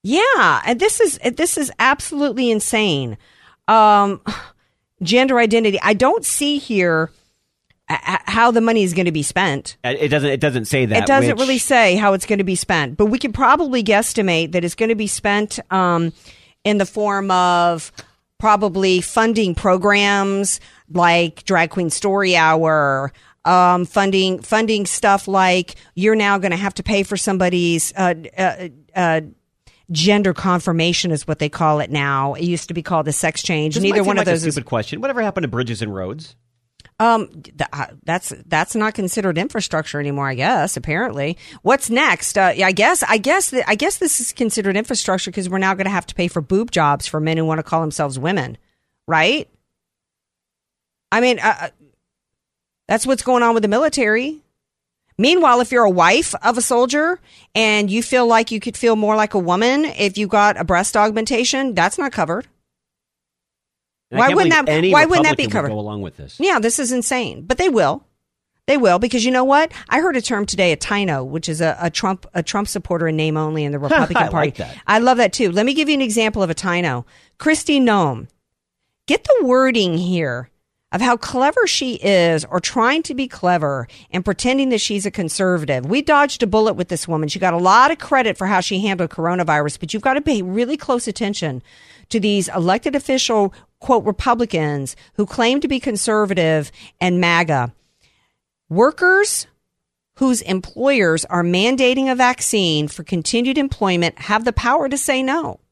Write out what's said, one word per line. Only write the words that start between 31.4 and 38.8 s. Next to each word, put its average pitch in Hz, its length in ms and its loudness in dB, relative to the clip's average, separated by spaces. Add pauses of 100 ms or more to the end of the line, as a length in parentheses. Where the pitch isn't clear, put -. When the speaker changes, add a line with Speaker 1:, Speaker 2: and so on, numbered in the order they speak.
Speaker 1:
call 151 280 0
it 139 120 -4
now. 139 420 -2
It 165 120 -6
used 175 240 -4
to 170 60 -10
be 170 80 -6
called 156 240 -2
a 151 60 -4
sex - 300 -4
change. 156 320 -2
Speaker 2:
This 165 80 0
Speaker 1:
Neither 196 140 2
Speaker 2:
might 208 40 4
seem 190 60 0
Speaker 1:
one 202 100 0
of 190 60 2
Speaker 2:
like 175 60 0
a - 20 0
Speaker 1:
those 165 160 0
is 151 80 -2
Speaker 2:
stupid 143 120 -6
question. 127 360 -4
Whatever 262 180 -4
happened 196 240 -2
to 131 40 -4
bridges 117 340 -6
and 104 120 -8
roads? 95 420 -10 (600)
Speaker 1:
Um, 220 300 2 (140)
th-, - 280 -10
uh, 143 160 -8 (160)
that's, 175 300 -6 (140)
that's 165 280 -2
not 214 200 -2